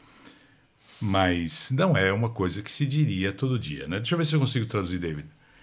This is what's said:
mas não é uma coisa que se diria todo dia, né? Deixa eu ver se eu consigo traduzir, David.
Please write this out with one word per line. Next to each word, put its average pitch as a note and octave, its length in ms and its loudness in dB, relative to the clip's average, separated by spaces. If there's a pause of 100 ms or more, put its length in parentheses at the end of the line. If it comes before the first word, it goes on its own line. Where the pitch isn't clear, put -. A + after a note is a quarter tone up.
(1000)
mas F#2 680 2
não E3 260 4
é F#2+ 160 4
uma A2+ 180 0
coisa F#2 320 -2
que - 80 -8
se - 160 0
diria G#2 460 0
todo B2+ 260 -2
dia, D2 280 -8
né? F2+ 120 -2
Deixa A#2+ 160 -2
eu E3+ 40 0
ver E3+ 60 0
se D3+ 100 2
eu D#3 60 4
consigo A#2 260 0
traduzir, F#2 320 -2
David. D#2 300 -6 (340)